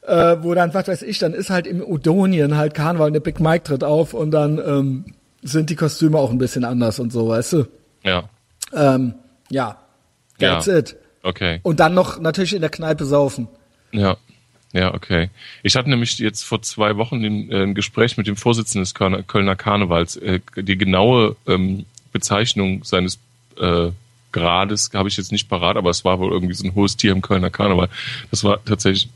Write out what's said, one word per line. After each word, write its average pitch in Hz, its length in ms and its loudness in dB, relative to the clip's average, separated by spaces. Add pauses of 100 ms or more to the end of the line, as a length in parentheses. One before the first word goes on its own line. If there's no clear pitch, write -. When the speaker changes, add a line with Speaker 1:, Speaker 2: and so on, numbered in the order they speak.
Speaker 1:
äh, 170 340 4
wo 170 140 -2
dann, 170 180 2
was 185 160 -2
weiß 185 140 -4
ich, 214 160 -6
dann 160 160 0
ist 190 160 -6
halt 180 160 0
im 180 160 -6
Udonien 160 720 2
halt 151 160 0
Karneval 156 360 0
und 151 40 0
der 151 80 2
Big 151 200 -6
Mike 160 240 2
tritt 139 200 -2
auf 151 300 2
und 151 160 -2
dann, 151 340 2
ähm, 139 400 0 (380)
sind 151 280 -2
die 156 60 -2
Kostüme 156 420 2
auch 139 140 2
ein 127 60 0
bisschen 123 260 -2
anders 120 340 0
und 120 140 -4
so, 113 160 0
weißt 113 240 0
du? 151 140 4 (360)
Speaker 2:
Ja. 92 220 0 (500)
Speaker 1:
Ähm, 131 400 2 (340)
ja. 127 280 -6 (600)
That's 87 280 2
Speaker 2:
Ja. 170 120 4
Speaker 1:
it. - 180 -4 (260)
Speaker 2:
Okay. 90 400 -2
Speaker 1:
Und 165 160 -2
dann 165 160 4
noch 180 240 0
natürlich 165 360 -2
in 175 80 -2
der 156 80 -2
Kneipe 160 340 -4
saufen. 135 420 0 (460)
Speaker 2:
Ja. 101 240 2 (560)
Ja, 92 200 2
okay. 87 380 -2 (320)
Ich - 140 2
hatte 127 120 0
nämlich 120 300 0
jetzt 107 260 -2
vor 110 180 -4
zwei 107 340 0
Wochen 113 260 -2
den, 104 300 -4
äh, 98 100 0
ein 98 120 0
Gespräch 110 420 0
mit 104 100 -2
dem 104 100 -2
Vorsitzenden 113 480 0
des - 100 -8
Kölner, 95 280 0
Kölner 98 320 0
Karnevals. 92 600 0
Äh, 90 240 -2 (160)
die 98 200 -2
genaue, 104 600 4 (100)
ähm, 95 380 0 (280)
Bezeichnung 101 680 -2
seines, 90 360 -2 (420)
äh, 85 300 2 (420)
Grades 92 640 0
habe 98 140 0
ich - 80 -4
jetzt 98 160 -8
nicht - 160 -4
parat, 87 280 0
aber 90 140 2
es - 140 -4
war 92 140 2
wohl 92 140 -2
irgendwie 90 220 -2
so 95 120 -6
ein 92 80 -4
hohes 98 220 2
Tier 101 160 2
im 95 100 0
Kölner 92 280 0
Karneval. 90 380 0 (440)
Das - 100 -4
war 104 220 2
tatsächlich 98 520 0